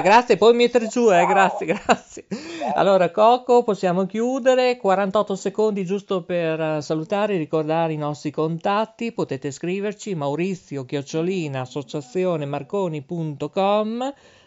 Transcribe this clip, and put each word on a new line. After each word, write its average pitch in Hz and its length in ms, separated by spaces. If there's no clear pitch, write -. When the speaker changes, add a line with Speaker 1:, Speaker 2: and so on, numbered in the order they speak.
Speaker 1:
grazie, 220 300
poi 220 160
mettere 240 340
giù, 233 240
eh, 175 80
Speaker 2:
Ciao. 175 80
Speaker 1:
grazie, 190 400
<laughs> - 0
grazie. - 640
Speaker 2:
Ciao. 311 460
Speaker 1:
Allora, 175 360
Coco, 240 520
possiamo 190 420
chiudere, 254 720
quarantotto 202 580
secondi 202 500
giusto 190 380
per, 165 360
eh, 156 220
salutare 196 540
e - 20
ricordare 160 560
i 156 40
nostri 147 340
contatti, 202 800
potete 143 400
scriverci, 196 640
Maurizio 147 680
chiocciolinaassociazionemarconi 151 2250
punto 151 480
com, 214 640